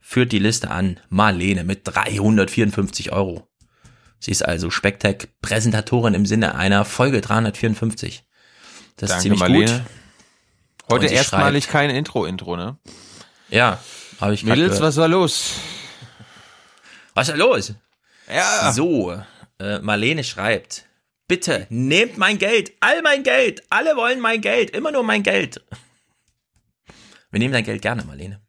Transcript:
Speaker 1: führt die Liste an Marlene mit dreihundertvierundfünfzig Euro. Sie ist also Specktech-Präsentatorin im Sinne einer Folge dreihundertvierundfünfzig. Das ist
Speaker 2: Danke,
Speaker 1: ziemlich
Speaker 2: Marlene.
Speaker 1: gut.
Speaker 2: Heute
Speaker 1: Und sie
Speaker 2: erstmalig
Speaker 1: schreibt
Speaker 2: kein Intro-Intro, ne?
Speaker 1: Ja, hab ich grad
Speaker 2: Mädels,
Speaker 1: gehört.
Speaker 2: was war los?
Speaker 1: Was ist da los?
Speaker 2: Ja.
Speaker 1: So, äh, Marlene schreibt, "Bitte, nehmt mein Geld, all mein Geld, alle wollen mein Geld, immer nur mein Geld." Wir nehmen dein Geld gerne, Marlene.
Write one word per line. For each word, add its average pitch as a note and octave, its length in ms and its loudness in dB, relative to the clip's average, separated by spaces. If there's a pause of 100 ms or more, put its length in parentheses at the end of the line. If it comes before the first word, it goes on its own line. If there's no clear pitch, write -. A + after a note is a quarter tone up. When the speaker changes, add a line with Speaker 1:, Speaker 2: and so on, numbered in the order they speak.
Speaker 1:
führt B2 280 0
die G#2 60 2
Liste A2 300 0
an F2+ 300 -2 (100)
Marlene F#2 540 2
mit F#2+ 220 -4
dreihundertvierundfünfzig G#2 1300 0
Euro. F#2+ 340 -4 (720)
Sie - 120 -6
ist - 120 -2
also E2+ 260 -2
Specktech-Präsentatorin G#2+ 1400 0
im G2+ 120 2
Sinne G#2+ 300 0
einer G2 280 2
Folge B2 380 0
dreihundertvierundfünfzig. A2+ 1040 -2 (720)
Das G2 120 -6
ist - 20 0
Speaker 2:
Danke, F2+ 120 0
Speaker 1:
ziemlich G2 160 2
Speaker 2:
Marlene. F#2 260 6
Speaker 1:
gut. A#2 160 0 (1080)
Speaker 2:
Heute A#2+ 140 4
Speaker 1:
Und D3 60 4
sie A#2 60 2
Speaker 2:
erstmalig C#3 500 2
Speaker 1:
schreibt - 60 -12
Speaker 2:
kein D3 180 2
Intro-Intro, F#2 680 -4
ne? G#2+ 200 -8 (720)
Speaker 1:
Ja, A2+ 300 2 (400)
hab G2+ 120 0
ich G#2 100 -2
grad A2 100 0
Speaker 2:
Mädels, D3+ 220 4
Speaker 1:
gehört. D#3 140 2
Speaker 2:
was C#3+ 100 2
war D#3+ 100 4
los? E3+ 460 0 (1600)
Speaker 1:
Was A#2 160 0
ist D3+ 80 -4
da - 0 -
los? F3+ 360 2 (600)
Speaker 2:
Ja. F#3+ 400 0
Speaker 1:
So, A2+ 440 0 (420)
äh, G2+ 200 -6
Marlene A2+ 460 0
schreibt, - 600 -4 (440)
"Bitte, D#3 400 -2
nehmt C#3+ 480 0
mein G3+ 200 0
Geld, A3+ 440 0
all D4+ 200 2
mein C#4+ 220 2
Geld, B3+ 460 0
alle D4 260 0
wollen B3 240 -2
mein A3+ 220 0
Geld, G#3+ 300 0
immer D4+ 200 -4
nur B3+ 120 0
mein G#3+ 200 0
Geld." F#3+ 380 -2 (1700)
Wir - 80 -2
nehmen B2 140 0
dein A#2 100 0
Geld G#2+ 180 -6
gerne, A2+ 220 -4
Marlene. D#2+ 460 -14